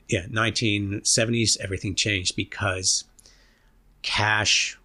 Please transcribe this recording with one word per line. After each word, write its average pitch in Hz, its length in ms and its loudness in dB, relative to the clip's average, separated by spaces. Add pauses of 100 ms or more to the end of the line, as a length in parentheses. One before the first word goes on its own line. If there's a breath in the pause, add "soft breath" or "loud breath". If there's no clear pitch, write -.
yeah, 92 220 -2
nineteen 104 760 0
seventies, 117 540 2
everything 98 360 -4
changed 98 400 0
because 95 720 -2 (960 soft breath)
cash - 840 2